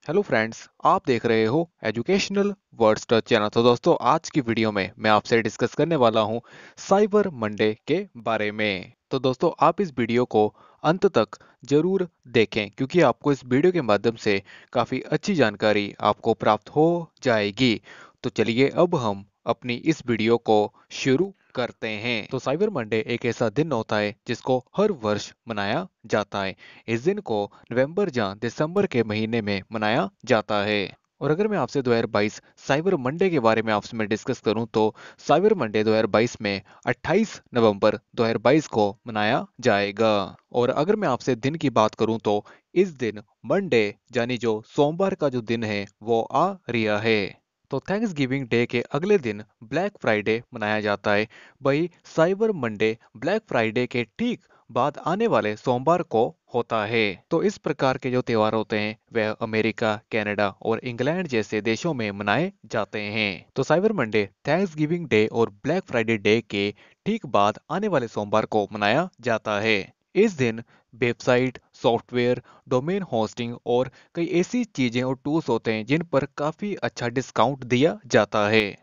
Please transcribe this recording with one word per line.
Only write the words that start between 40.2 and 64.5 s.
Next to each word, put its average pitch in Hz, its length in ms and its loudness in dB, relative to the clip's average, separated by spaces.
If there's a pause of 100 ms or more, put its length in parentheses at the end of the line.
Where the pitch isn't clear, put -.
और 123 200 0
अगर 175 240 0
मैं 202 120 -2
आपसे 127 280 -2
दिन 131 180 -4
की 147 160 -2
बात 113 240 2
करूं, 110 240 0
तो 104 260 -2 (300)
इस 185 220 2
दिन 107 260 -8 (240)
मंडे, 135 400 2 (300)
यानी 120 220 -2
जो 110 220 -2 (160)
सोमवार 170 380 0
का 151 140 -2
जो 123 140 -4
दिन 117 220 -4
है, 101 220 -4 (160)
वो 113 200 0
आ 139 240 0 (220)
रहा 107 300 0
है। 107 460 -2 (260)
तो 139 100 -4
थैंक्सगिविंग 147 680 -2
डे 120 180 2
के 120 140 -2 (120)
अगले 185 260 2
दिन 107 240 -6 (220)
ब्लैक 160 360 -4
फ्राइडे 110 420 0 (120)
मनाया 107 260 -2
जाता 104 320 -2
है। 104 140 2 (360)
वही 143 260 0 (180)
साइबर 196 480 0
मंडे 110 420 -2 (200)
ब्लैक 165 320 -4
फ्राइडे 117 380 0
के 120 180 -4 (140)
ठीक 226 220 -4 (300)
बाद 123 360 -2
आने 208 200 0
वाले 107 300 2
सोमवार 165 480 0
को 113 200 2 (300)
होता 117 300 0
है। 107 460 -2
तो 165 120 0
इस 190 160 0
प्रकार 135 400 -2
के 131 120 -4
जो 123 120 0
त्यौहार 107 320 2
होते 110 240 -2
हैं, 107 180 -4 (160)
वह 107 180 0 (120)
अमेरिका, 110 520 0 (180)
कनाडा 104 360 0 (140)
और 110 200 -2
इंग्लैंड 135 460 -4
जैसे 110 340 -2
देशों 113 320 -2
में 113 180 -4
मनाए 104 400 -2 (140)
जाते 110 340 -6
हैं। 104 440 -4 (120)
तो 135 60 0
साइबर 180 300 2
मंडे, 110 360 0 (200)
थैंक्सगिविंग 160 600 -2